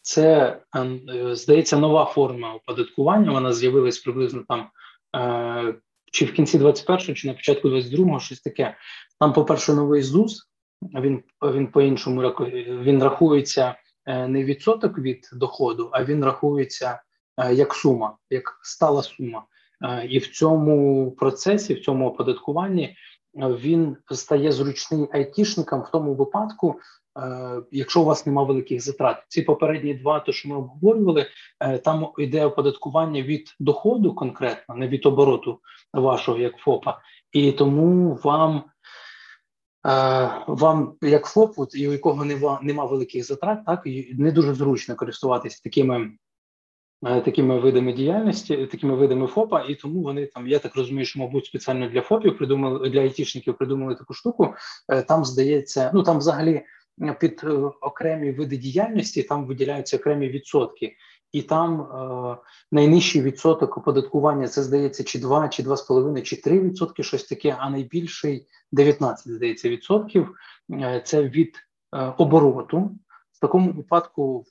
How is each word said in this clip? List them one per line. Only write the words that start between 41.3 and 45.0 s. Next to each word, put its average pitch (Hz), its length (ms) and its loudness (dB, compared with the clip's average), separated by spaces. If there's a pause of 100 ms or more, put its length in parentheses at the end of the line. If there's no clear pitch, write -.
і 143 120 -2
у 143 40 0
якого 143 340 0
нема, 139 380 -2
нема 143 220 -4
великих 127 400 -4
затрат, 196 400 -4
так, 175 200 -2
і 127 320 -10
не 151 140 2
дуже 147 220 4
зручно 131 420 -2
користуватись 120 640 -4